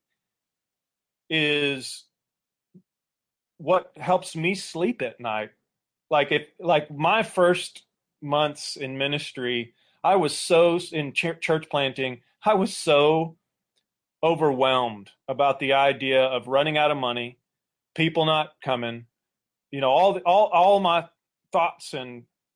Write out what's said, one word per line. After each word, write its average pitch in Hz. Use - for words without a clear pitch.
is 147
what 175
helps 180
me 175
sleep 185
at 117
night. 107
Like, 147
if, 147
like, 156
my 170
first -
months 147
in 135
ministry, 131
I 185
was 156
so 170
s-, 175
in 147
ch-, 165
church 160
planting, 131
I 214
was 190
so 160
overwhelmed 131
about 135
the 135
idea 135
of 127
running 147
out 151
of 143
money, 123
people 160
not 156
coming, 117
you 139
know, 131
all 185
the, 185
all, 190
all 196
my 170
thoughts -
and, 123